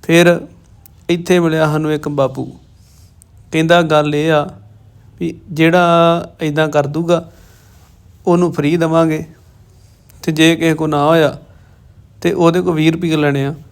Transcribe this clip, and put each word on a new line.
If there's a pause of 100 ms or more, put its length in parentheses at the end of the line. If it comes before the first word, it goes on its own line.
ਫਿਰ (680)
ਇੱਥੇ
ਮਿਲਿਆ
ਸਾਨੂੰ
ਇੱਕ
ਬਾਪੂ, (1000)
ਕਹਿੰਦਾ
ਗੱਲ
ਇਹ
ਆ (640)
ਵੀ (100)
ਜਿਹੜਾ
ਇੱਦਾਂ
ਕਰ
ਦੂਗਾ (960)
ਉਹਨੂੰ
ਫ੍ਰੀ
ਦੇਵਾਂਗੇ (1000)
ਤੇ
ਜੇ
ਕਿਸੇ
ਕੋਲ
ਨਾ
ਹੋਇਆ (840)
ਤੇ
ਉਹਦੇ
ਕੋਲ
ਵੀਹ
ਰੁਪਈਏ
ਲੈਣੇ
ਆ। (180)